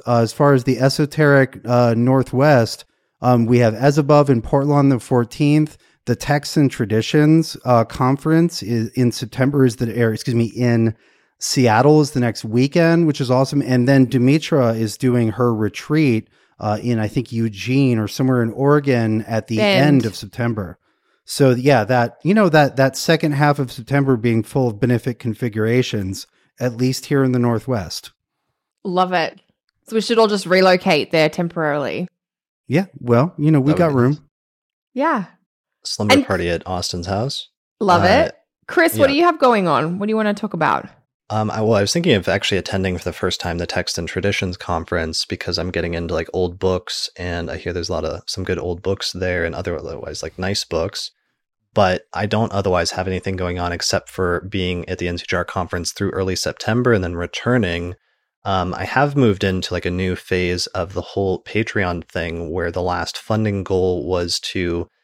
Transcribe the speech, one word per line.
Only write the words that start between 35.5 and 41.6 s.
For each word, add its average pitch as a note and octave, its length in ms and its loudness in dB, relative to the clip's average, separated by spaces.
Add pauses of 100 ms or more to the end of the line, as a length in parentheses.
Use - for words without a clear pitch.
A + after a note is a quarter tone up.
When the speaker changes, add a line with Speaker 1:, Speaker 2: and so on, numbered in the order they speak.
Speaker 3:
Slumber - 320 0
Speaker 2:
And C#4 120 4
Speaker 3:
party F2 240 0
at E3+ 160 -2
Austin's F2+ 400 -6
house. G#2 420 -4 (320)
Speaker 2:
Love F3 240 4
Speaker 3:
Uh, A3+ 220 4
Speaker 2:
it. - 80 -10 (340)
Chris, E4 300 2
what C4 100 4
Speaker 3:
yeah. C#4 60 0
Speaker 2:
do C#4+ 40 0
you F4 60 4
have E4+ 140 2
going A3+ 280 2
on? D#3+ 320 0
What G3+ 80 -4
do G#3+ 40 -4
you A3 60 0
wanna G#3+ 180 0
talk G#3 180 -8
about? C#3 380 -2 (400)
Speaker 3:
Um, G#2+ 200 0
I, A2 120 -4